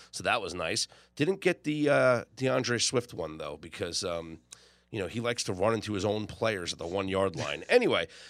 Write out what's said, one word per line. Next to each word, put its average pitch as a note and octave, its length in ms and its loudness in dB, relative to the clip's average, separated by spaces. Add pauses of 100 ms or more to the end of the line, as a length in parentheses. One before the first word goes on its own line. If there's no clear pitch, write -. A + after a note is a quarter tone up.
so - 140 -10
that G#2+ 180 2
was F2 140 -6
nice. F2+ 320 -2 (280)
Didn't F#3+ 240 2
get F3 260 0
the, D3 220 0
uh, C3 360 6 (120)
DeAndre B2+ 460 0
Swift - 320 0
one, D#2+ 240 -6
though, D2+ 240 -8
because, F2 420 -6
um, E2 360 -6 (500)
you A2+ 100 -8
know, F#2 60 -2
he G2+ 140 -6
likes A#2+ 240 -2
to A2 100 -2
run F#2+ 220 2
into G#2+ 180 -4
his F#2+ 100 0
own G#2 220 0
players G2 480 -2
at - 60 -12
the E2 80 -8
one-yard F#2+ 480 0
line. D2+ 300 -4
<laughs> - 40 -8
Anyway, C#3 380 4 (220)